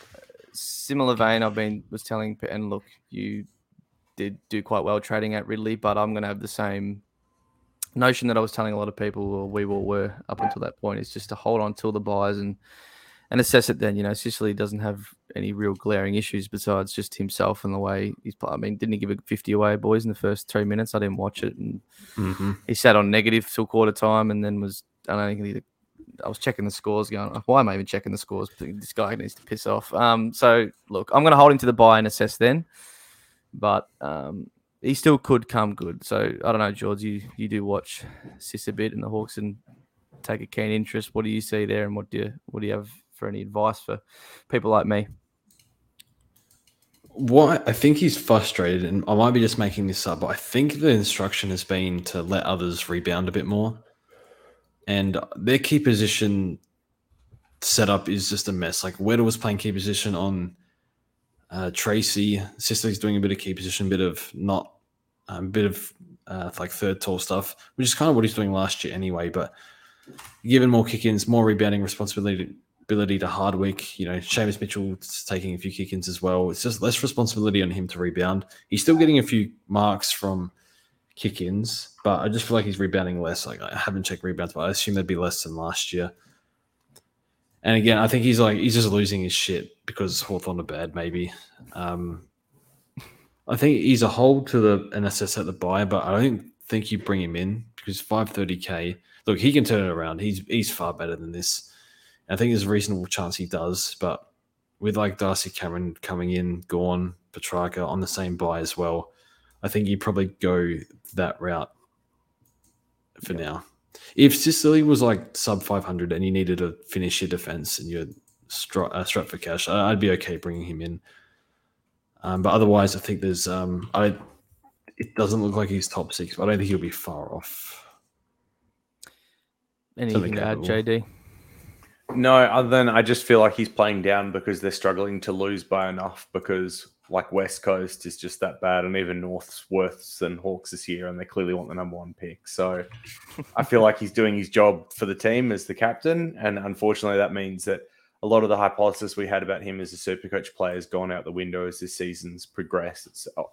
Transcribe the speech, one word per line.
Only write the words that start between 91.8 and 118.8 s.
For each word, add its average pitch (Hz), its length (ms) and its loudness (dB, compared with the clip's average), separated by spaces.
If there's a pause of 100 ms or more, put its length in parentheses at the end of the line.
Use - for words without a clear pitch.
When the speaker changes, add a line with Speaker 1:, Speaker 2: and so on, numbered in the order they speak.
Speaker 2:
I 123 100 -2
think 135 260 4
he's 117 200 4
a 110 60 6
hold 135 400 4
to 123 120 4
the 104 340 4
N 104 100 -2
S 101 180 -2
S 101 160 -4
at 92 80 -4
the 92 60 -6
bye, 92 320 0
but 98 200 0
I 98 160 2
don't 123 300 0 (160)
think 110 240 -2
you 107 80 -2
bring 95 240 -2
him 82 140 -6
in 101 300 -4 (100)
because - 240 -10
five 107 300 0
thirty 92 260 -2
K. 87 400 -6 (300)
Look, 104 120 2
he 127 140 4
can 139 100 6
turn 107 220 2
it 90 80 0
around. 82 280 -6
He's, 101 260 -4
he's 110 260 -2
far 87 220 -6
better 85 200 -6
than 82 160 -10
this. - 400 -6 (600)
I 95 60 -2
think 117 160 2
there's 107 100 2
a 98 60 -2
reasonable 104 380 0
chance 92 280 -6
he 95 100 -6
does, 87 560 -4
but - 240 -4 (540)
with, 104 180 -2
like, 101 220 0
Darcy 95 320 -2
Cameron 87 500 -6
coming 90 300 -4
in, 90 380 -2
Gawn, 90 460 -2 (180)
Petrarca 87 520 -4
on 92 160 -4
the 90 60 -4
same 90 300 -6
bye 85 240 -2
as 82 160 -6
well, 82 340 -4 (540)
I 98 40 -4
think 104 200 -2
you 98 100 0
probably 98 280 -2 (140)
go 87 360 0 (380)
that 90 280 -4
route 85 300 -6 (1500)
for - 100 -8
Speaker 1:
Yeah. 85 80 -4
Speaker 2:
now. 76 240 -8 (500)
If 139 220 8
Sicily 156 480 4
was, 143 180 6
like, 113 340 2
sub 101 280 -2
five 98 200 -2
hundred 87 280 -4
and 87 120 -2
you 95 60 2
needed 90 280 0
to 87 180 -4 (100)
finish 90 340 -2
your 92 80 -2
defense 82 520 -6
and 82 100 -10
you're 85 160 -6 (400)
stra-, - 400 -4